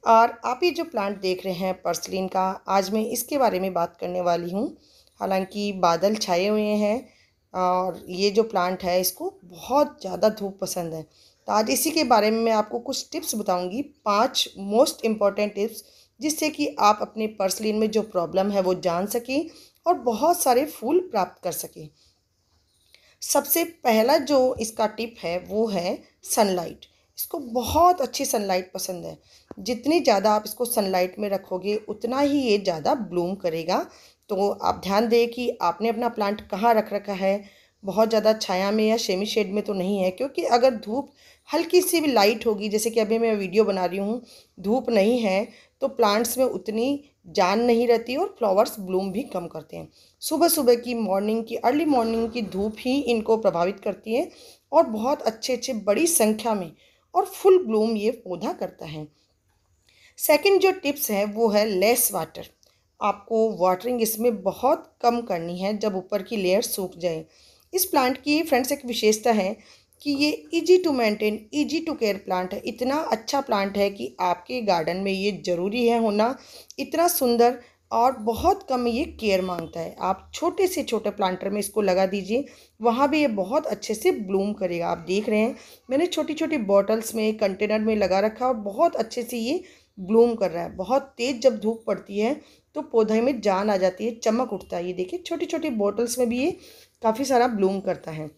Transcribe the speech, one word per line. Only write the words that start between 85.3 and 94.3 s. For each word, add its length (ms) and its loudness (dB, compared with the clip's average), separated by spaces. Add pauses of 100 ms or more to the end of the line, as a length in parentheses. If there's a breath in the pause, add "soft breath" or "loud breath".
हैं 160 0 (340 loud breath)
मैंने 180 2
छोटी 260 -4
छोटी 240 -2
बॉटल्स 560 2
में, 220 0
कंटेनर 440 0
में 160 0
लगा 240 2
रखा 280 0
और 80 2
बहुत 400 0
अच्छे 260 -4
से 160 -8
ये 240 -2 (360 loud breath)
ब्लूम 360 4
कर 160 -2
रहा 140 -6
है। 120 -12
बहुत 400 -2
तेज़ 220 -2
जब 220 4
धूप 260 -4
पड़ती 340 -6
है 200 0 (360 loud breath)
तो 60 -6
पौधे 380 2
में 200 0
जान 300 0
आ 60 2
जाती 280 0
है, 100 -4
चमक 380 -2